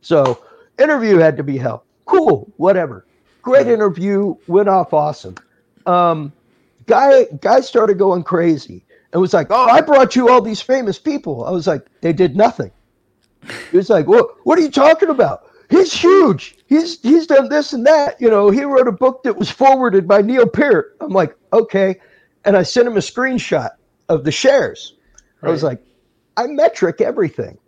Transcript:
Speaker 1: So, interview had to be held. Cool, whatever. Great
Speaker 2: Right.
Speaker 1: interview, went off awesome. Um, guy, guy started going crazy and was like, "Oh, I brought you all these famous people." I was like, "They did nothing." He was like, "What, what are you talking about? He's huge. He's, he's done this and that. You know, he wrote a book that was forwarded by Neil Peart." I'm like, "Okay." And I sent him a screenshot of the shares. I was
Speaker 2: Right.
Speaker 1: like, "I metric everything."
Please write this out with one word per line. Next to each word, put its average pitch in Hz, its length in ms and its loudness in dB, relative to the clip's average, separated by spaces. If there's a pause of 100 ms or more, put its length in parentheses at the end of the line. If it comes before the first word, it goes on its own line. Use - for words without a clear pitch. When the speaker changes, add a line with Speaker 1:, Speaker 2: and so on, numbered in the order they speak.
Speaker 1:
So, 135 380 0 (400)
interview 254 400 2
had 156 180 2
to 156 60 -10
be 139 160 -8
held. 120 220 -8 (260)
Cool, 233 500 0
whatever. 165 480 -2 (380)
Great 254 240 2
Speaker 2:
Right. 240 80 2
Speaker 1:
interview, 196 600 -2 (120)
went 196 240 0
off 185 240 0
awesome. 147 400 -4 (500)
Um, 170 480 -2 (540)
guy, 262 380 4 (180)
guy 220 180 2
started 220 380 -2
going 185 240 -2
crazy 160 640 -4 (280)
and 170 80 -2
was 185 140 -2
like, 160 160 0
"Oh, 233 160 2
I 254 160 4
brought 277 340 2
you 247 140 2
all 247 100 6
these 214 220 -10
famous 247 360 -4
people." 165 460 -8
I - 60 -8
was 180 160 -4
like, 160 180 -4 (160)
"They 165 140 -2
did 156 220 -2
nothing." 202 340 -2 (1000)
He - 60 0
was 190 140 0
like, 165 160 2
"What, 208 220 2 (160)
what 320 140 2
are 349 40 2
you 294 80 -2
talking 320 400 2
about? - 340 -2 (240)
He's 349 240 2
huge. 339 640 2 (100)
He's, 330 360 -2
he's 320 240 2
done 269 240 2
this 294 240 -4
and 240 120 -2
that. 294 340 2
You 240 100 2
know, 208 200 2
he 254 140 0
wrote 262 240 0
a 220 40 -4
book 254 320 -2
that 240 120 -2
was - 140 -6
forwarded 247 580 2
by 202 140 4
Neil 240 240 2
Peart." 226 560 -2
I'm 302 100 -10
like, 180 240 -2 (160)
"Okay." 196 480 -2 (440)
And 202 120 2
I - 80 2
sent 247 240 0
him 226 80 -4
a 190 40 0
screenshot 240 680 -6 (380)
of 147 160 -2
the 151 80 -4
shares. - 640 -2 (480)
I - 40 -2
was 156 140 -4
Speaker 2:
Right. 156 80 -2
Speaker 1:
like, 120 140 -14 (520)
"I 240 120 -4
metric 294 520 -2
everything." 139 560 -6 (120)